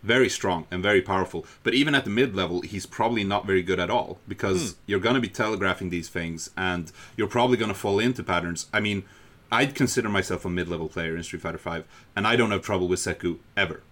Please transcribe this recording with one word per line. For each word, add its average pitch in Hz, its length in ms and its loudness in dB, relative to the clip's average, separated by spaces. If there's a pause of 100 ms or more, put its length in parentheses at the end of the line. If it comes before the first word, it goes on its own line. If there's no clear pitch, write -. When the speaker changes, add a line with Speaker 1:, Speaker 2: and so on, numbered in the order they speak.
Speaker 1:
very 120 260 6
strong 87 440 0
and 92 100 -2
very 101 180 6
powerful. 92 460 -2 (160)
But 117 120 0
even 143 200 4
at 135 80 4
the 101 80 -6
mid 113 240 2
level, 90 280 0
he's 90 220 -8
probably 113 380 0
not 101 240 -2
very 95 160 4
good 90 160 0
at 87 120 0
all, - 360 -2
because 98 460 -2
Speaker 2:
Hmm. - 140 -20
Speaker 1:
you're 98 120 0
gonna 120 220 2
be 117 80 -2
telegraphing 98 640 -2
these 85 180 -4
things, 82 480 -6
and 90 340 -2 (260)
you're 104 120 0
probably 120 300 4
gonna 104 160 -2
fall 101 260 0
into 123 240 0
patterns. 87 480 0
I 107 80 2
mean, 101 240 -2 (480)
I'd 139 240 2
consider 120 320 0
myself 92 360 0
a 92 60 -2
mid-level 85 380 -2
player 82 280 -4
in 85 60 -6
Street 82 200 -10
Fighter 82 160 -8
Five, 85 260 -6 (320)
and 101 100 0
I 113 80 4
don't 117 160 4
have 98 120 0
trouble 90 260 0
with 90 100 2
Zeku 85 400 -4 (180)
ever. 85 340 0